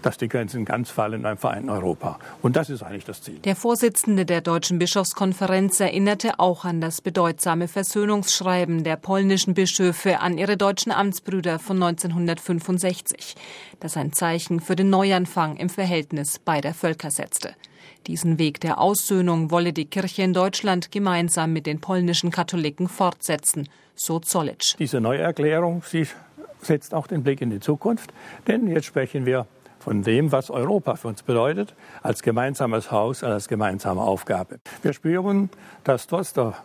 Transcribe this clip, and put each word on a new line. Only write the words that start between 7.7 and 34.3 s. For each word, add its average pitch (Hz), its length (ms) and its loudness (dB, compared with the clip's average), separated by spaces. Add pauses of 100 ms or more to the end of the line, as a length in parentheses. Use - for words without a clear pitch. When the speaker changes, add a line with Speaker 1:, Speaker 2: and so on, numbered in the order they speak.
Speaker 2:
der 160 140 0
polnischen 190 580 2
Bischöfe 185 640 2
an 180 180 0
ihre 196 200 2
deutschen 202 340 2
Amtsbrüder 190 680 0
von 185 220 -2
neunzehnhundertfünfundsechzig, 175 1600 -2 (440)
das 156 180 -6
ein 147 160 -2
Zeichen 170 460 0
für 180 160 -2
den 190 160 4
Neuanfang 185 680 2
im 180 120 -2
Verhältnis 160 680 -2
beider 151 380 0
Völker 160 340 -2
setzte. - 460 -4 (500)
Diesen 160 320 0
Weg 151 240 0
der - 180 0
Aussöhnung 180 680 2
wolle 170 240 2
die 151 120 -2
Kirche 190 360 -4
in 185 120 2
Deutschland 185 580 0
gemeinsam 175 600 0
mit 156 140 -2
den 156 160 -4
polnischen 175 480 0
Katholiken 175 600 -2
fortsetzen, 156 800 -2 (280)
so 165 240 -2
Zollitsch. - 580 -2
Speaker 1:
Diese 135 240 0
Neuerklärung, 160 840 2
sie 160 240 -2 (540)
setzt - 320 0
auch 160 140 -2
den 151 160 -2
Blick 135 160 2
in 120 120 -2
die 101 100 -4
Zukunft, 202 500 0 (360)
denn 226 200 2
jetzt 156 160 2
sprechen 135 420 -2
wir 123 220 2 (320)
von 104 240 -2
dem, 131 300 4
was 131 180 0
Europa 139 440 0
für 120 120 -8
uns 110 160 -8
bedeutet, 147 500 0 (300)
als - 180 -2
gemeinsames 120 720 0
Haus, 117 320 0
als 104 240 -2
gemeinsame 98 540 -2
Aufgabe. 95 580 -2 (220)